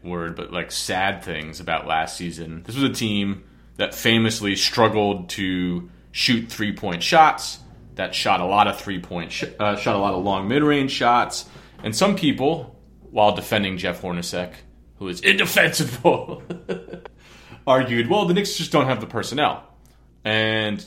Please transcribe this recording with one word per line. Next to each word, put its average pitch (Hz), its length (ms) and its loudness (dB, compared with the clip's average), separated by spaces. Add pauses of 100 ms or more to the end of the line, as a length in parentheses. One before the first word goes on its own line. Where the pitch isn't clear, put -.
word, 87 320 -6
but, - 160 -10
like, 87 200 -6
sad 95 520 -2
things 80 360 -10
about 80 280 -4
last 80 300 -2
season. 82 480 -10
This 113 100 -10
was 139 80 2
a 131 100 4
team 101 500 -2 (340)
that 101 180 -2
famously 110 600 2
struggled 104 720 2
to 90 600 -2 (220)
shoot 113 380 0
three-point 98 540 -4
shots, - 560 4 (360)
that 92 200 -4
shot 95 260 2
a 87 40 0
lot 104 220 6
of 98 120 -2
three-point 87 520 -6
sh-, - 120 -6 (160)
uh, 104 180 2
shot 113 180 0
a 101 40 2
lot 98 140 2
of 92 100 -2
long 98 240 -2
mid-range 143 440 2
shots. 120 540 2 (380)
And 107 120 -4
some 196 200 4
people, 147 600 0 (360)
while 104 240 6
defending 98 420 -2
Jeff 87 240 -4
Hornacek, 90 520 -6 (440)
who 98 100 -10
is - 140 -8
indefensible, 170 1200 2 (240)
<laughs> - 1000 -12
argued, 120 420 2
"Well, 202 160 2
the 175 80 2
Knicks 202 240 0
just 165 140 -6
don't 147 160 4
have 120 140 0
the 87 60 -10
personnel." 117 560 -2 (600)
And 107 640 0